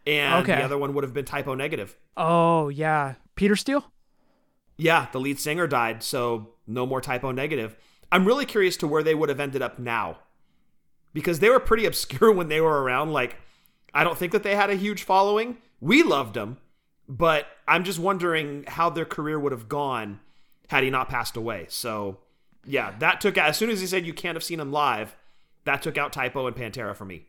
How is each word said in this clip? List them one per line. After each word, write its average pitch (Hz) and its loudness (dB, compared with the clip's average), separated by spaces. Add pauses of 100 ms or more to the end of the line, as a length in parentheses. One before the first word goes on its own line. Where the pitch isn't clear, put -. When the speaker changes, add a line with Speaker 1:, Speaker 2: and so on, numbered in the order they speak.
Speaker 1:
And 147 2
Speaker 2:
Okay. 175 2
Speaker 1:
the 139 0
other 139 -2
one 139 -2
would 143 0
have 127 -6
been 135 -6
Type 143 -6
O 131 -4
Negative. 135 -6 (200)
Speaker 2:
Oh, 165 4
yeah. 143 -2 (200)
Peter 202 4
Steele? 277 -2 (880)
Speaker 1:
Yeah, 160 2
the 131 -4
lead 139 -4
singer 165 -2
died, 117 -2
so 120 -4 (160)
no 123 -4
more 131 -4
Type 127 -6
O 135 -4
Negative. 127 -4 (360)
I'm 185 8
really 254 4
curious 185 2
to 175 -2
where 151 2
they 160 2
would 151 0
have 135 -2
ended 135 -4
up 120 -6
now. 113 -4 (920)
Because 160 -2
they 208 6
were 262 6
pretty 226 2
<laughs> - -
obscure - 4
when 175 0
they 156 0
were 156 4
around. 131 0
Like, 123 -2 (580)
I 147 4
don't 170 0
think 180 -2
that 202 2
they 202 0
had 202 2
a 202 0
huge 202 -4
following. 208 2 (220)
We 226 6
loved 139 0
them, 113 -8 (500)
but 147 0 (220)
I'm 170 4
just 180 -4
wondering 165 -2
how 170 0
their 160 -4
career 156 -4
would 143 0
have 113 -8
gone 120 -6 (480)
had 135 4
he 131 0
not 131 0
passed 120 -4
away. 113 -6
So, 104 -6 (460)
yeah, 120 -4
that 175 2
took 196 2
out, 185 4
as 226 2
soon 226 0
as 202 -2
he 185 -4
said 180 -2
you 160 -8
can't 170 -4
have 165 -8
seen 165 -6
him 139 -6
live, 127 0 (480)
that 139 0
took 147 -4
out 143 -2
Type 123 -4
O 131 -4
and 120 -6
Pantera 113 -8
for 104 -14
me. 92 -16